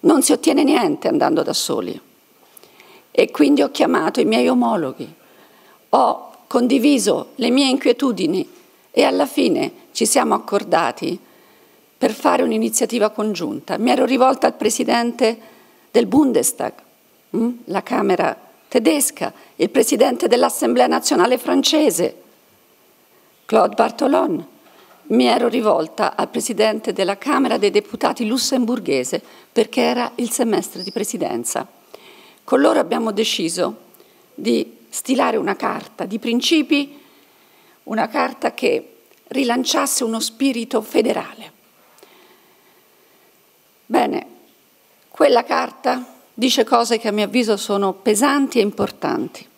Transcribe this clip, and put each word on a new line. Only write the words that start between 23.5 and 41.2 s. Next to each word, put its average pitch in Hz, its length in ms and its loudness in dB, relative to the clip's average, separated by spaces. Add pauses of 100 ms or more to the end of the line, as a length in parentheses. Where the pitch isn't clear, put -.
Bartolone. 226 720 0 (600)
Mi 247 180 4
ero 240 240 2
rivolta 214 680 0
al - 140 -4
presidente 220 640 -2
della 202 240 -2
Camera 262 400 0
dei 202 120 2
deputati - 560 -2
lussemburghese 226 960 -2 (300)
perché 240 300 0
era 240 340 0
il 240 160 -4
semestre 214 520 -2
di 190 100 -10
presidenza. 165 760 -6 (760)
Con 262 160 2
loro 311 180 4
abbiamo 226 320 -2
deciso 180 640 -2 (580)
di 226 440 -4 (100)
stilare - 480 -2
una 202 220 -2
carta - 480 -8
di 196 120 -8
principi, 285 800 0 (840)
una 220 240 -2
carta - 460 -4
che - 460 -4 (280)
rilanciasse 254 800 -2
uno 220 160 -4
spirito 240 600 -2
federale. - 720 -2 (2250)